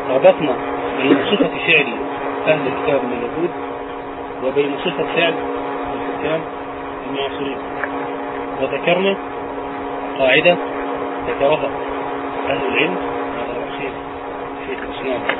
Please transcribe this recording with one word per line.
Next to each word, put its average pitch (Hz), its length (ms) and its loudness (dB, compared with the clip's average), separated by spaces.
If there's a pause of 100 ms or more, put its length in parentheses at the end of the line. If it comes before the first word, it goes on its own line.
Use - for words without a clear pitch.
(100)
ربطنا 151 460 6 (460)
بين 139 140 8 (140)
صفة - 200 4 (160)
فعل 151 200 6 (600)
أهل 156 200 4
الكتاب 131 380 2
من 123 80 -2
اليهود 120 380 -2 (960)
وبين 139 300 2 (100)
صفة 160 200 0 (120)
فعل 165 180 4 (600)
الحكام - 460 -2 (720)
المعاصرين، 139 480 -4 (1040)
وذكرنا 175 560 2 (1040)
قاعدة 156 380 6 (720)
ذكرها 139 420 2 (760)
أهل - 200 0
العلم 156 280 2 (420)
على 127 200 -4
رأسهم 139 340 -6 (720)
شيخ - 160 -4
الإسلام - 380 -4 (200)